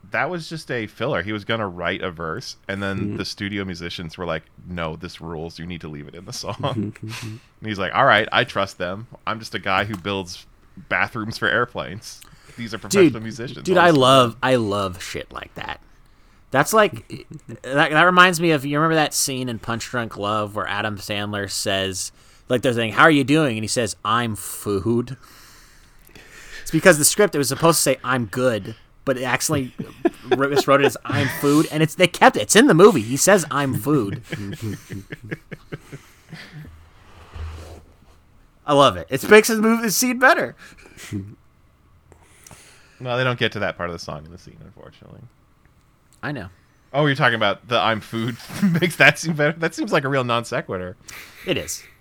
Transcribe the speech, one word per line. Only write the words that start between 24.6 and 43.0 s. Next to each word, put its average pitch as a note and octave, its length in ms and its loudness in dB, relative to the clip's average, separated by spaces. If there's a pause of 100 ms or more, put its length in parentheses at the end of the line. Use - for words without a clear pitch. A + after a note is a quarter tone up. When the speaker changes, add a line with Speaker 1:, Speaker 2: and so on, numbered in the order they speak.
Speaker 2:
It's - 100 -10
because D#3+ 260 6
the D3 80 0
script, G#3 300 2
it - 20 0
was C3+ 120 0
supposed D#3 280 2
to - 40 0
say, C3+ 220 2
"I'm B2 220 -2
good." A2+ 500 -2 (320)
But C3 100 0
it B2 60 -8
accidentally B2+ 540 -2
<laughs> - 60 -10 (460)
miswrote C#3 520 4
it C3+ 40 4
as C3 200 2
"I'm A2+ 220 0 (120)
food," D3 320 4
and D#3 100 0
it's, D#3+ 140 0
they F3+ 120 4
kept - 280 6
it. - 80 -2
It's - 120 0
in B3+ 120 8
the G3 80 6
movie. F3+ 260 8
He A#2+ 160 -4
says, F3+ 320 4
"I'm C3+ 240 -2
food." A#2 540 -2
<laughs> - 40 -10 (4000)
I D3 60 2
love C3+ 240 6
it. D#2+ 120 -10
It - 200 -4
makes G#3+ 180 10
the A3+ 140 0
movie, A3+ 220 2
the A3 80 0
scene B3 280 0
better. C4 360 2 (560)
<laughs> G#2 40 -8 (1800)
Speaker 1:
No, B2 160 -4